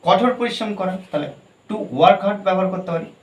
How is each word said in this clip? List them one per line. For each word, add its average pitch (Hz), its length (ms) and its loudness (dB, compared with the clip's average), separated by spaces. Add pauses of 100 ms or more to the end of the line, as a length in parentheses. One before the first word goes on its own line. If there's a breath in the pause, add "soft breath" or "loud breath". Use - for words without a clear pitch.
কঠোর 202 300 4
পরিশ্রম 220 400 -4
করা। 185 240 -4 (140)
তাহলে 147 220 -4 (360)
to - 60 -4
work 170 460 4
hard 202 160 -2
ব্যবহার 190 320 0
করতে 180 220 -6
পারি 165 140 -4 (160)